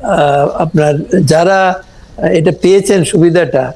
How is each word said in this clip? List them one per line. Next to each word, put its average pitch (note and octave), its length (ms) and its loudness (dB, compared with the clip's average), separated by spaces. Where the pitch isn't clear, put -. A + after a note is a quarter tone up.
আহ, D3 420 0
আপনার D3+ 460 0
যারা F#3 580 0
এটা E3+ 220 0
পেয়েছেন F#3+ 420 2
সুবিধাটা D#3+ 720 0